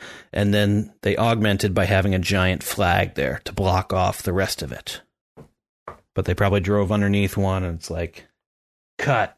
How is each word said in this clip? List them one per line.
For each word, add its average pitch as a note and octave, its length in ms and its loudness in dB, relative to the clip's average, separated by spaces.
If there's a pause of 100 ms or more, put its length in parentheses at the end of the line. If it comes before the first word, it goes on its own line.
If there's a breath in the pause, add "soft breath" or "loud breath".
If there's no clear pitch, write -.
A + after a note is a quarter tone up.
(320 loud breath)
and G2+ 200 2
then G#2 400 2 (100)
they G2 140 2
augmented G#2+ 560 2
by F#2+ 120 2
having F#2+ 300 2
a F#2 40 2
giant F#2 460 0
flag F#2 500 0
there C2+ 300 -2
to - 80 -12
block F#2 400 0
off F#2 300 0
the F#2+ 100 -4
rest F#2 300 -2
of C2+ 100 -8
it. - 300 -12 (1120)
But F#2 100 -2
they F2+ 100 0
probably G2+ 260 2
drove G2 300 0
underneath G2+ 460 0
one, F#2+ 260 0
and E2+ 160 -6
it's - 120 -12
like, E2 360 -8 (720)
cut A#2+ 400 0